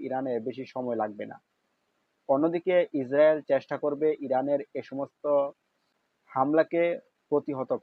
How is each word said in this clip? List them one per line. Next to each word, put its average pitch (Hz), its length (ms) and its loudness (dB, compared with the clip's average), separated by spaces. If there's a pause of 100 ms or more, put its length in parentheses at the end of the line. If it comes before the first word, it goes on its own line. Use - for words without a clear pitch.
ইরানের 127 420 -4
বেশি 127 160 -8 (100)
সময় 123 280 -4
লাগবে 107 300 -6
না। 127 60 -18 (920)
অন্যদিকে 165 460 2 (260)
ইসরায়েল 147 380 4 (120)
চেষ্টা 139 320 0
করবে 147 240 0 (180)
ইরানের 135 340 0 (200)
এ - 100 -4
সমস্ত 135 340 -10 (1080)
হামলাকে 156 520 2 (480)
প্রতিহত 143 400 -2 (120)